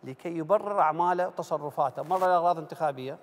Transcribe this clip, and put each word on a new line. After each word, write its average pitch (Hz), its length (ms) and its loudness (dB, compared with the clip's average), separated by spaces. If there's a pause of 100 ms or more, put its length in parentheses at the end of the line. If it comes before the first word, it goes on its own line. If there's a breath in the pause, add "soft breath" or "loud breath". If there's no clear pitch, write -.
لكي 147 340 -10
يبرر 202 420 0
أعماله 175 480 2
وتصرفاته، 147 720 -4
مرة 185 240 0
لأغراض 175 320 4
انتخابية 147 640 -6